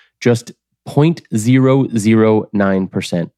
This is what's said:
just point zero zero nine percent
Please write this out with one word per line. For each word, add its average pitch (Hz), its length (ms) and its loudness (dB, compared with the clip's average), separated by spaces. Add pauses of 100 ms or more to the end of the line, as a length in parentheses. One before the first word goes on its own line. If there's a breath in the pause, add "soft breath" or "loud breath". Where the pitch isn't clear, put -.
(220 soft breath)
just 120 320 -2 (320)
point 156 380 0 (120)
zero 131 640 2
zero 110 560 2
nine 98 340 0
percent 90 500 -6